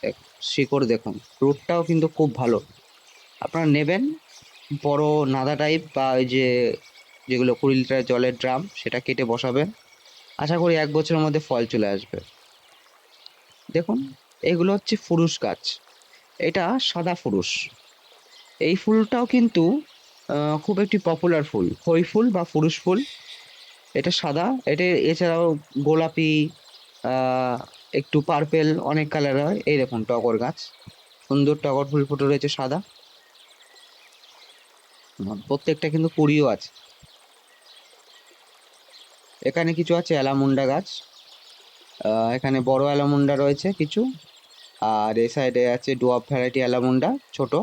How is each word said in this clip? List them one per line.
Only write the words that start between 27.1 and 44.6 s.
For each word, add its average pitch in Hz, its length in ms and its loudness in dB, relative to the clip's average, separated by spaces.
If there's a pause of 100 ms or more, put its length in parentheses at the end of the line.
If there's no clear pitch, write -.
একটু 143 280 0
পার্পেল, 156 580 0
অনেক 151 300 -2
কালার 143 360 0
হয়। 202 200 -2
এই 151 120 2
দেখুন 127 260 -2
টগর 117 340 0
গাছ, 123 200 -4 (680)
সুন্দর 143 280 2
টগর 143 300 -2
ফুল 139 200 0
ফুটে 139 200 -2
রয়েছে 139 220 0
সাদা, 143 340 -4 (2750)
প্রত্যেকটা 151 420 -2
কিন্তু 160 260 0
কুড়িও 151 320 4
আছে। 104 220 -2 (2750)
এখানে 165 320 0
কিছু 165 220 0
আছে 170 180 0
অ্যালামুন্ডা 135 520 2
গাছ, 147 220 0 (1160)
আহ, 113 300 0
এখানে 131 260 0
বড় 131 240 2
অ্যালামুন্ডা 143 500 2
রয়েছে 143 380 0
কিছু, 196 320 -2 (760)